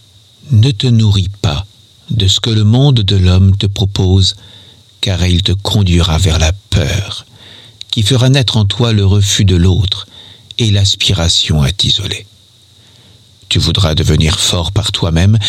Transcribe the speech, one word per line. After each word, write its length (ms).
Ne 180
te 160
nourris 460
pas 240
de 160
ce 120
que 120
le 140
monde 340
de 160
l'homme 420
te 80
propose, 680
car 240
il 160
te 120
conduira 680
vers 180
la 140
peur, 560
qui 120
fera 240
naître 300
en 80
toi 260
le 140
refus 400
de 100
l'autre 500
et 120
l'aspiration 920
à 100
t'isoler. 560
Tu 100
voudras 380
devenir 420
fort 360
par 180
toi-même 580